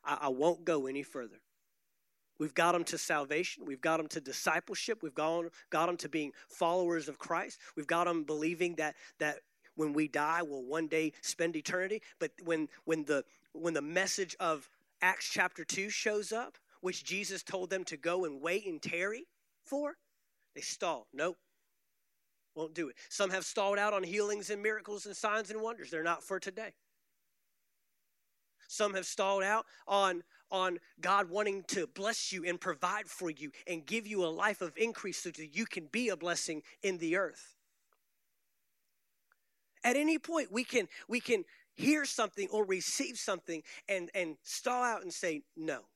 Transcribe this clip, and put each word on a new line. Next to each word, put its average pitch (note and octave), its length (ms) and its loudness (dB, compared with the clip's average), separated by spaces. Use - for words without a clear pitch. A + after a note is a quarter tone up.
"I, D3 200 0
I C#3+ 80 2
won't E3 340 4
go D3+ 240 2
any C#3 160 -2
further." A2+ 360 -10
We've D3+ 160 -2
got F3 200 8
'em E3+ 120 4
to E3 120 -2
salvation. D#3 680 0
We've C3+ 140 -6
got D#3+ 200 4
'em D#3 80 -4
to D#3+ 120 -4
discipleship. E3+ 800 -2
We've D3+ 140 -6
gone, E3 360 0
got E3+ 180 4
'em F3 100 0
to D#3 100 -8
being D3 240 -2
followers E3+ 600 2
of C#3 120 -10
Christ. - 400 -4
We've D3+ 100 -6
got F3 220 4
'em E3 160 2
believing E3 520 0
that, D3+ 200 0
that D3+ 240 -2
when D3+ 180 2
we D3+ 160 4
die, D3+ 320 2
we'll C#3 240 -4
one D#3 240 -2
day D#3 320 2
spend E3+ 340 0
eternity. F#3 460 -2
But E3 140 -2
when, D#3+ 280 0
when D#3+ 200 2
the, C#3 220 2
when E3 220 -2
the C#3+ 80 2
message F3+ 580 0
of D#3+ 300 0
Acts F#3 260 4
chapter F3+ 380 0
two G3+ 240 -2
shows G#3 420 0
up, A#3 240 -6
which F#3 240 -4
Jesus F#3+ 380 -6
told F#3 260 -4
them F#3+ 160 -2
to D#3 140 -8
go F3 260 2
and C#3 160 -4
wait F3+ 240 0
and E3+ 160 -6
tarry G#3 460 -4
for, C#4+ 360 -4
they - 80 -10
stall. D3+ 500 -4
"Nope, E3 240 0
won't D#3 180 -4
do D#3+ 160 -4
it." A#2 80 -12
Some G3 180 0
have F#3+ 160 -2
stalled G3+ 340 2
out G#3 140 4
on F#3+ 100 0
healings G#3 460 -2
and G3+ 140 -4
miracles G#3 420 -4
and G3+ 100 -10
signs G#3+ 360 0
and A3 100 -6
wonders. A3 300 -6
They're D#3+ 120 -2
not E3+ 200 0
for F#3+ 180 -4
today. G3+ 340 -8
Some G3+ 260 0
have F#3 120 -2
stalled G3 380 2
out G#3+ 220 2
on, F#3 380 4
on F#3 300 0
God F#3+ 280 4
wanting G3 400 0
to E3+ 180 0
bless G3 460 -4
you F3 120 -6
and F3 160 -2
provide F#3 480 -2
for F3 220 -4
you C#3+ 220 -10
and E3 200 -6
give G#3+ 220 -2
you G3 160 2
a - 20 2
life F#3 340 0
of E3+ 160 -4
increase G#3 420 -2
so F3 120 -6
that D#3 240 -14
you A3 120 0
can E3 200 -8
be A#3 220 -2
a F#3 80 0
blessing E3 480 -2
in F#3 160 0
the E3 180 0
earth. - 360 -4
At B3 100 6
any D4+ 240 4
point, D4+ 320 -2
we A3+ 140 0
can, A3+ 240 0
we A3+ 140 0
can G3 240 2
hear C#4+ 300 4
something G3+ 440 -2
or G#3+ 160 2
receive G3 540 0
something E3+ 440 -4
and, F3+ 280 -2
and E3 260 0
stall B3 400 -2
out A3+ 200 0
and F3+ 120 -8
say, D#3 280 -2
"No." D#3 260 -4